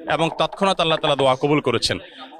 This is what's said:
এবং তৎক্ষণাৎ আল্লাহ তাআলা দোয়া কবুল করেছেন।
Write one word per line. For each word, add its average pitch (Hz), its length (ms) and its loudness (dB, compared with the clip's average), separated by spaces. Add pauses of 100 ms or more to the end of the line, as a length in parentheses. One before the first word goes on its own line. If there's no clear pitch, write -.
(120)
এবং 160 260 0
তৎক্ষণাৎ 185 420 0
আল্লাহ 160 180 0
তাআলা 147 180 0
দোয়া 135 240 4
কবুল 147 200 2
করেছেন। 117 380 0 (420)